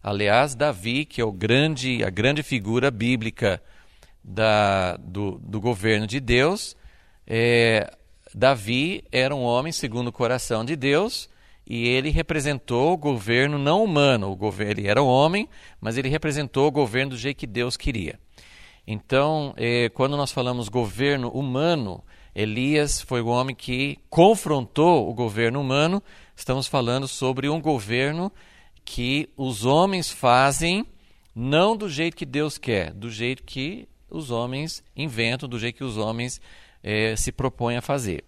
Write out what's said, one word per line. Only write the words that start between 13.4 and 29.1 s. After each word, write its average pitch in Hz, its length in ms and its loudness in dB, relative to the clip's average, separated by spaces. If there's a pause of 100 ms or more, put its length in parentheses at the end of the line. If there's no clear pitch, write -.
não 151 240 2
humano, 139 480 4
o 95 60 -6
gover-, 101 340 -2
ele 104 160 -2
era 107 160 4
um 143 40 4
homem, 151 420 4 (320)
mas 113 180 -4
ele 139 100 -2
representou 147 600 0
o - 20 4
governo 135 400 0
do 127 60 -8
jeito 131 220 -6
que - 80 -10
Deus 120 300 -4
queria. 104 440 -4 (680)
Então, 139 680 0
é, 120 320 0
quando 135 280 0
nós 143 140 -2
falamos 123 380 -2
governo 123 640 0
humano, 135 720 -2 (280)
Elias 135 680 0
foi 123 200 -4
o 113 60 -4
homem 123 300 0
que 135 420 -6 (100)
confrontou 151 1040 4
o 117 40 -6
governo 117 460 0
humano. 147 400 2 (360)
Estamos 131 320 -4
falando 127 400 0
sobre 135 400 -2
um 160 120 -2
governo 143 680 -2 (540)
que 135 520 -2